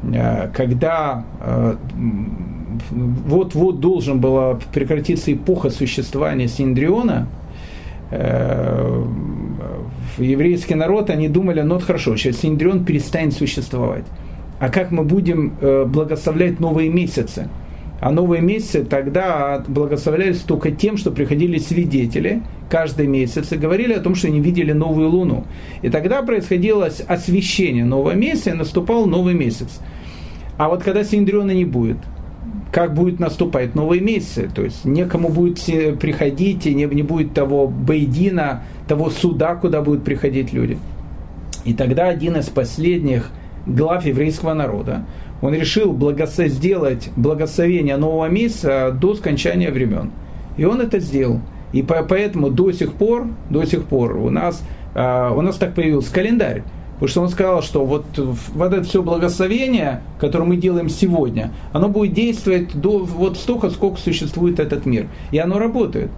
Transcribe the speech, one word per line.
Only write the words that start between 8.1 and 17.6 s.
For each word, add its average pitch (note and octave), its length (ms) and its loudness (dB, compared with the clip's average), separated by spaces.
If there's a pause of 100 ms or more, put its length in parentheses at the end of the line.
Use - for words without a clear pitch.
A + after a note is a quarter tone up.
э, - 920 0 (1120)
в B2+ 60 -2
еврейский D#3+ 540 2
народ, F#3+ 340 2
они D#3 180 2
думали: E3 340 2
«Ну D#3 120 2
вот F3+ 80 0
хорошо, D3 340 0
сейчас A#2+ 200 0
Синдрион E3 480 2
перестанет D3+ 480 0
существовать. B2+ 720 -2 (560)
А C3+ 80 0
как F3+ 240 0
мы E3+ 100 2
будем, E3 580 2
э, C3+ 260 4
благословлять D#3 760 0
новые D#3+ 280 2
месяцы?» E3 600 -2 (500)